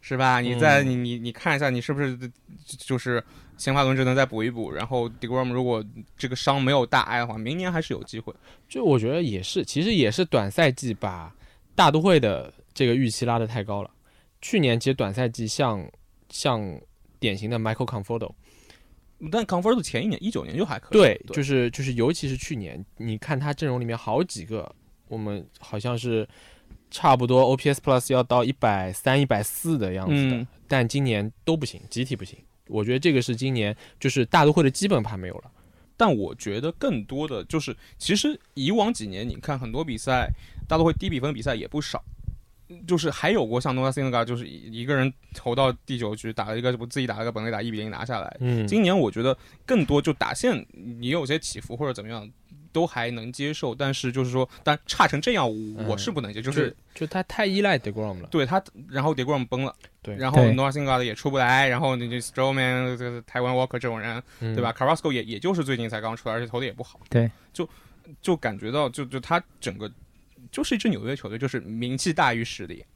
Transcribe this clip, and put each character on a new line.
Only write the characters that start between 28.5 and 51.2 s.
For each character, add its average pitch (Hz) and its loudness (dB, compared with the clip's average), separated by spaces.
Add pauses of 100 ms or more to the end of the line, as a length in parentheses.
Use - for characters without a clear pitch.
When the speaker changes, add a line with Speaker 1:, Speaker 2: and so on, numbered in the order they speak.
Speaker 2:
百 95 0
三、 131 2
一 143 4
百 110 2
四 165 -2
的 101 0
样 95 -4
子 151 2 (160)
的， 127 0
Speaker 1:
嗯。 120 -6 (220)
Speaker 2:
但 127 2
今 139 0
年 107 0 (140)
都 160 0
不 147 -4
行， - -10
集 123 -2
体 131 -4
不 101 -10
行。 - -18 (280)
我 107 -2
觉 113 0
得 139 2
这 165 4
个 131 4
是 120 -2
今 131 -2
年， 107 0 (240)
就 131 0
是 123 2
大 160 6
都 151 6
会 170 6
的 135 6
基 190 -2
本 151 2
盘 110 -6
没 92 -8
有 87 -10
了。 - -20 (460)
Speaker 1:
但 202 6
我 98 -2
觉 104 -4
得 156 -2
更 165 -2
多 139 -4
的 113 -6
就 160 -2
是， 131 -6 (220)
其 - 0
实 294 0 (140)
以 143 -2
往 220 2
几 110 -6
年 101 -6
你 107 -6
看 143 -6
很 123 -8
多 131 -4
比 131 -6
赛， 120 0 (360)
大 160 2
都 160 6
会 160 4
低 185 -2
比 156 -2
分 143 -2
比 110 -8
赛 123 -2
也 - -8
不 151 -4
少， - -6 (840)
就 175 4
是 156 2
还 151 0
有 196 4
过 117 0
像 127 0
Noah 131 0
Syndergaard， 127 0
就 120 -4
是 120 -8
一， 113 -14
一 120 -6
个 143 0
人 131 4 (220)
投 120 -4
到 131 4
第 127 -6
九 107 -2
局， 113 -8
打 107 -4
了 110 -4
一 120 -4
个， 123 0 (160)
自 120 -6
己 127 -2
打 110 -4
了 113 -4
个 117 -4
本 107 -6
垒 117 -4
打， 107 -4
一 117 -4
比 107 -4
零 110 -6
拿 107 -8
下 117 -4
来。 - -10
Speaker 2:
嗯。 120 2
Speaker 1:
今 208 4
年 185 4
我 131 4
觉 113 -4
得 131 2 (300)
更 233 4
多 143 4
就 156 0
打 - -2
线 214 0
你 117 -10
有 156 0